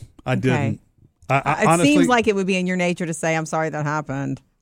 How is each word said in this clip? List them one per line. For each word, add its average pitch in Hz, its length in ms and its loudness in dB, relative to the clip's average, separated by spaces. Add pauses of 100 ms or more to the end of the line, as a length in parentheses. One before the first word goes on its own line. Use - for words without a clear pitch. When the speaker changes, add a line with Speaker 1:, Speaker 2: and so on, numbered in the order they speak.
(260)
Speaker 1:
I 131 80 -2
Speaker 2:
Okay. 98 80 -2
Speaker 1:
didn't. 135 400 -2 (480)
I, 135 160 2
I 143 180 0
Speaker 2:
It - 40 4
Speaker 1:
honestly 175 260 4
Speaker 2:
seems 285 140 4
like 233 200 4
it 208 80 2
would 190 120 -2
be 190 100 0
in 180 100 -2
your 185 100 -2
nature 180 280 -2
to 165 80 -6
say, 160 220 -2
"I'm 160 100 -2
sorry 160 240 -2
that 147 160 -4
happened." 139 560 -4 (200)